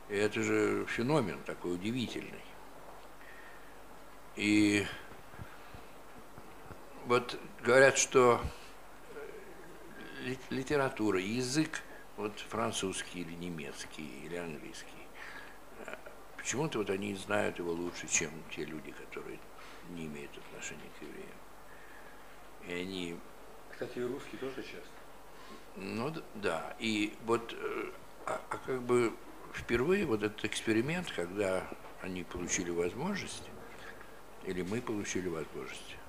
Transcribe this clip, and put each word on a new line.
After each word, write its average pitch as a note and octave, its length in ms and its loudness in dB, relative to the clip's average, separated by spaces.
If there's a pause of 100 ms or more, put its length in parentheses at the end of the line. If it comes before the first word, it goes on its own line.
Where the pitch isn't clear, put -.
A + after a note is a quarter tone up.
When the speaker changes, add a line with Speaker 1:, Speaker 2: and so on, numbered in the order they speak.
Speaker 1:
И G#2 80 0
это G#2 260 6
же G#2 440 6
феномен A#2 580 2
такой F2 320 -2
удивительный. G#2+ 680 -2 (2000)
И G#2 480 8 (2250)
вот A#2+ 300 4 (240)
говорят, C3 360 12
что B2 440 10 (1800)
ли-, B2+ 180 -2 (100)
литература, C3 720 4
язык, B2+ 600 2 (340)
вот G#2 240 -4
французский G#2 840 0
или E2+ 120 -6
немецкий, D#2+ 720 -6 (160)
или E2 140 -6
английский, - 720 -8 (800)
э, - 100 -6 (420)
почему-то D3+ 400 0
вот G2 120 2
они G2 260 0
знают G2 440 2
его F2 140 0
лучше, E2+ 340 -4
чем D#2 240 2 (240)
те D#2+ 80 -4
люди, D2 280 -8
которые - 480 -10 (500)
не E2+ 160 -6
имеют C#2+ 320 -8
отношения - 600 -10
к - 40 -14
евреям. - 380 -12 (1300)
И F2 60 -4
они F2+ 460 -2 (520)
Speaker 2:
Кстати, - 280 -6
и B2 40 -2
русский B2+ 340 -4
тоже C3 260 -6
часто. - 260 -10 (840)
Speaker 1:
Ну G#2 340 -2
д-, D#3+ 140 -6 (120)
да. E2+ 440 0
И G#2+ 340 2 (120)
вот, A#2 320 2
э, - 340 -2 (340)
а, - 240 -2
а - 80 -2
как C3 260 -2
бы A#2+ 300 8 (400)
впервые E3+ 520 4
вот A2 180 4
этот G#2+ 220 0
эксперимент, C#3 680 4
когда F#2 560 2 (340)
они F#2 220 -2
получили F2 460 -2
возможность, G2+ 720 0 (1000)
или F#2 160 0
мы G2+ 200 0
получили G2+ 460 -2
возможность, D2+ 680 -6 (140)